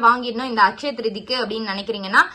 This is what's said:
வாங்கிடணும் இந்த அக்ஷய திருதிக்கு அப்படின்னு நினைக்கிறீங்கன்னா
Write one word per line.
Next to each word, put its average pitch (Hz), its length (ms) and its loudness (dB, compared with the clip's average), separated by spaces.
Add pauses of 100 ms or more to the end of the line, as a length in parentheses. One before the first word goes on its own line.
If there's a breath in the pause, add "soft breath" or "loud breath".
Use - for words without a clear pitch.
வாங்கிடணும் 247 460 2
இந்த 220 140 0
அக்ஷய 247 320 2
திருதிக்கு 220 420 -6
அப்படின்னு 220 340 -4
நினைக்கிறீங்கன்னா 196 520 0 (120 loud breath)